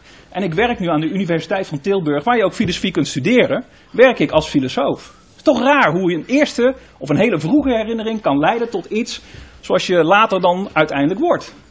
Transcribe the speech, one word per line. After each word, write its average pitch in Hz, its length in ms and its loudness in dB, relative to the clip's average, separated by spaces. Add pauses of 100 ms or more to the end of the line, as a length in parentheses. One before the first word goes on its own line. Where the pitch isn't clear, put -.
(300)
En 185 140 -6
ik 180 100 -4
werk 233 260 -2
nu 170 100 -2
aan 156 120 0
de 160 80 -2
Universiteit 185 580 -4
van 151 120 -8
Tilburg, 151 440 -2
waar 240 140 0
je 214 60 2
ook 185 100 0
filosofie 180 380 -2
kunt 165 160 -2
studeren, 190 560 0 (280)
werk 240 280 4
ik 151 120 0
als 151 160 0
filosoof. 143 680 -2 (140)
Het - 100 -20
is - 60 -20
toch 262 180 2
raar 262 300 4
hoe 175 200 0
je 175 60 -4
een - 80 -10
eerste 262 500 0 (220)
of 165 120 -12
een 151 80 2
hele 208 220 2
vroege 247 300 0
herinnering 220 520 -2
kan 143 180 0
leiden 226 300 0
tot 175 160 -6
iets - 360 -6 (380)
zoals 185 280 -2
je 180 160 2
later 196 380 2
dan 185 320 0
uiteindelijk 156 460 0
wordt. - 340 -2 (160)